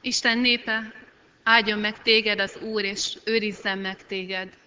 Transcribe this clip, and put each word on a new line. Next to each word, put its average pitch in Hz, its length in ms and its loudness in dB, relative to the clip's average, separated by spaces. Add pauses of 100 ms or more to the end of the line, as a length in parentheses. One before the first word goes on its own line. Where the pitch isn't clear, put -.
Isten 240 320 0
népe, 233 560 0 (500)
áldjon 214 360 4
meg 214 220 -4
téged 220 380 4
az 196 180 -4
Úr, 214 260 -4
és 196 400 -6
őrizzen 208 540 -2
meg 190 280 -8
téged. 190 480 -8 (140)